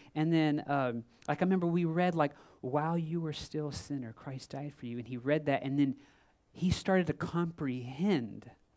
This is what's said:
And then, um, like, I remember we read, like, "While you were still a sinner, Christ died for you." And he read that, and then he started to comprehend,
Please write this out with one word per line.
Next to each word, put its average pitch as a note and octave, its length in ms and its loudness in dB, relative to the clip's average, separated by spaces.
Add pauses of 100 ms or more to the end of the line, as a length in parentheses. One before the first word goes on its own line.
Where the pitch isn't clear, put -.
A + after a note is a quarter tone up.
(160)
And D#3 180 2
then, D#3 340 4
um, B2+ 380 0 (220)
like, D3 140 0
I F3+ 40 4
remember F#3 200 4
we E3+ 200 2
read, E3+ 280 2
like, D3 220 2 (260)
"While D3+ 380 0
you E3 200 -4
were D#3+ 140 -4
still D3+ 360 -6
a C#3 40 -8
sinner, B2+ 400 -8
Christ - 380 -12
died C#3 240 -8
for - 100 -12
you." A#2+ 140 -6
And A2+ 80 -8
he B2 100 -6
read C#3+ 300 0
that, C#3 160 2
and C#3 160 0
then C3+ 160 4 (560)
he - 180 0
started F#3 380 2
to D3 60 2
comprehend, C3+ 1400 -2 (240)